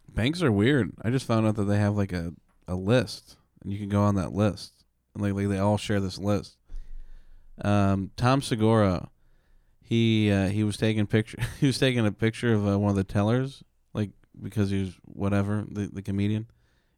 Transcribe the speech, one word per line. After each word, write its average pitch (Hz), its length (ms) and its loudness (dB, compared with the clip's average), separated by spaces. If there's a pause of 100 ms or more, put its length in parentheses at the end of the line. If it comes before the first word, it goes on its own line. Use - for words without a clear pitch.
Banks 156 360 0
are 135 80 4
weird. 107 400 4 (100)
I 113 80 -2
just 127 160 0
found 110 220 2
out 107 80 2
that 107 80 -2
they 104 160 2
have, 104 180 2
like, 95 160 0
a, 85 200 -6 (340)
a 90 80 -4
list, 101 600 -2 (260)
and 98 100 -8
you 101 60 -8
can 104 100 -8
go 101 140 2
on 104 120 4
that 80 180 -2
list, - 520 -2 (300)
and, 101 80 -4
like, 101 100 -2
like, 101 160 -2
they 98 80 0
all 104 200 2
share 104 220 -2
this 95 200 -4
list. 101 380 -2 (1040)
Um, 98 560 0
Tom 131 240 2
Segura, 110 680 2 (720)
he, 110 500 2
uh, 98 180 2
he 104 140 -2
was 104 140 -2
taking 107 300 0
picture. - 300 -2 (120)
<laughs> - 100 -16
He 147 80 2
was 127 100 0
taking 123 280 0
a 104 60 2
picture 113 420 -2
of, 104 140 0
uh, 101 100 2
one 104 140 2
of 101 40 0
the 95 80 2
tellers, 120 600 -2 (300)
like, 107 180 -4 (300)
because 101 280 -2
he 98 120 0
was 92 120 -6 (120)
whatever 101 640 -2
the, 104 180 -6
the 98 140 -10
comedian. 101 460 -2 (500)